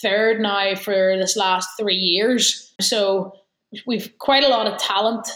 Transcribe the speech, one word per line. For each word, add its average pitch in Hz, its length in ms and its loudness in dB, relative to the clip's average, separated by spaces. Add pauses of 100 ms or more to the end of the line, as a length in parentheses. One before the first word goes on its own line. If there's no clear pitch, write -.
third 220 400 2
now 202 340 0
for 190 420 0
this 185 200 -2
last 190 320 0 (100)
three 202 160 0
years. 190 840 0
So 196 500 0 (540)
we've 220 340 -4
quite 277 240 2
a 285 60 4
lot 226 180 2
of 202 120 -4
talent 214 560 -2